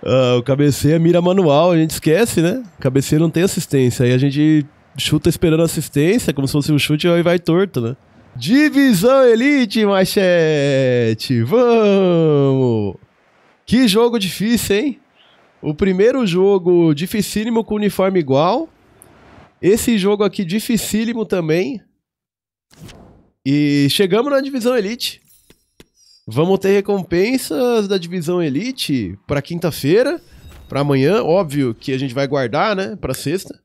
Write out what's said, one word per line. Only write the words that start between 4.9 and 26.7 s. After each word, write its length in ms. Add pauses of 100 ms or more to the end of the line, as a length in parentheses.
chuta 320
esperando 340
assistência, 720
como 140
se 60
fosse 200
um 60
chute, 280
aí 160
vai 160
torto, 420
né? 160 (380)
Divisão 920
Elite, 600
Machete! 1600
Vamos! 1500 (680)
Que 200
jogo 320
difícil, 580
hein? 240 (600)
O 140
primeiro 520
jogo 680
dificílimo 680
com 120
uniforme 440
igual. 520 (880)
Esse 380
jogo 260
aqui 180
dificílimo 840
também. 560 (1600)
E 460
chegamos 420
na 80
Divisão 340
Elite. 460 (1080)
Vamos 280
ter 140